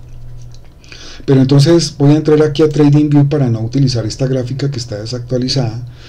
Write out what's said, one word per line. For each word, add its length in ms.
Pero 160
entonces 560
voy 140
a 40
entrar 260
aquí 200
a 80
TradingView 580
para 220
no 100
utilizar 460
esta 200
gráfica 440
que 80
está 180
desactualizada. 920